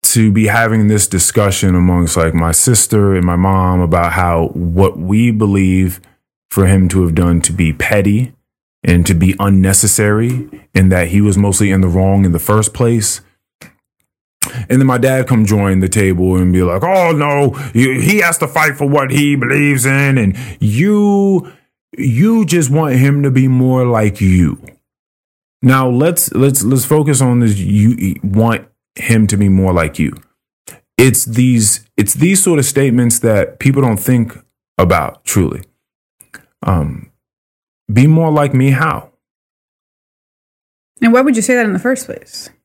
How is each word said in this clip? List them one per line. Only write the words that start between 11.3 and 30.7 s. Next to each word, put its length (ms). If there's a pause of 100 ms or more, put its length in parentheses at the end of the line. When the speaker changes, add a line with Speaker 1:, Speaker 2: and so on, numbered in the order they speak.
Speaker 1:
mostly 320
in 100
the 80
wrong 380
in 60
the 60
first 360
place. 480 (1500)
And 120
then 60
my 120
dad 300
come 180
join 340
the 80
table 480
and 160
be 100
like, 200
"Oh, 300
no, 440 (160)
you, 280
he 180
has 200
to 100
fight 280
for 100
what 260
he 240
believes 500
in, 320
and 180 (220)
you, 920 (440)
you 480
just 240
want 280
him 260
to 80
be 160
more 400
like 340
you." 400 (1000)
Now, 260
let's, 460
let's, 300
let's 200
focus 380
on 160
this. 180
You 680
want 420 (300)
him 320
to 80
be 120
more 240
like 260
you. 160 (840)